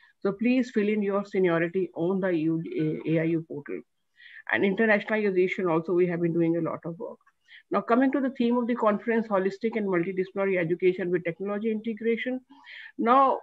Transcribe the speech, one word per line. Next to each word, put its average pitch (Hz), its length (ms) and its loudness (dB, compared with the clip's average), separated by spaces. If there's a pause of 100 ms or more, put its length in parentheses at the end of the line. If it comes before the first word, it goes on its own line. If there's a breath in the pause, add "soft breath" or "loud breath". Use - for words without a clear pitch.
(180 soft breath)
So 202 140 -2
please 247 400 0
fill 208 160 0
in 214 140 0
your 196 220 0
seniority 175 720 0
on 180 240 0
the 190 100 0 (800)
A 160 140 2
I 160 40 0
U 165 220 -2
portal. 143 340 -10 (680 loud breath)
And 113 140 2
internationalization 202 1080 2
also, 165 220 0
we 175 160 4
have 170 140 -2
been 170 100 2
doing 165 240 2
a 170 40 -2
lot 160 240 -4
of 170 140 -10
work. - 200 -12 (520 loud breath)
Now, 202 100 0
coming 254 320 2
to 277 80 0
the 262 100 -2
theme 240 260 0
of 247 100 -2
the 240 80 0
conference, 226 520 0
holistic 202 500 -2
and 208 120 -2
multidisciplinary 185 680 0
education 180 520 0
with 175 140 0
technology 202 480 -4
integration. 226 680 -4 (580 loud breath)
Now, 254 440 4